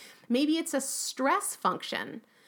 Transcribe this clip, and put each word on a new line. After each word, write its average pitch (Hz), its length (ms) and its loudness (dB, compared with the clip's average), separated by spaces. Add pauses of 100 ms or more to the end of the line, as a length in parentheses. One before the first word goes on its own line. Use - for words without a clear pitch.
(300)
Maybe 294 280 4
it's 330 160 -4
a 277 60 2
stress - 720 0
function. - 680 -4 (260)